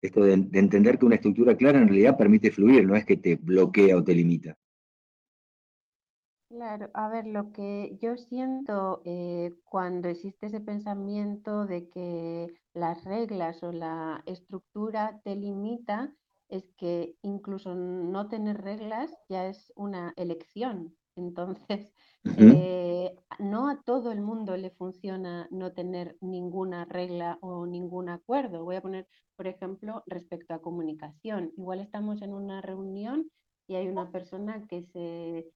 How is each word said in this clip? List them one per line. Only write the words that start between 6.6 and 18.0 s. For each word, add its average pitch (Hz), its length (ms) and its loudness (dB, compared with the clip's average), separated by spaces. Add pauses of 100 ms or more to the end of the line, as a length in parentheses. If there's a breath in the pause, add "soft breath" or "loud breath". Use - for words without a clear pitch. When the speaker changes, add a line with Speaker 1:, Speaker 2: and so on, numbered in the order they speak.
Speaker 2:
a 214 160 -4
ver, 220 160 -6
lo 208 260 -6
que 202 480 -8
yo 233 160 -4
siento, 247 880 -6
eh, 175 500 -6 (100)
cuando 180 440 -4
existe 185 380 -10
ese 214 140 -8
pensamiento 208 1040 -6
de 175 240 -8
que 170 560 -8 (260 soft breath)
las 170 320 -6
reglas 190 580 -6
o 175 80 -8
la 160 540 -8
estructura 214 1000 -8
te 196 120 -8
limita, 208 760 -8 (340)
es 190 300 -14
que 175 420 -6
incluso 196 540 -10
no 180 540 -6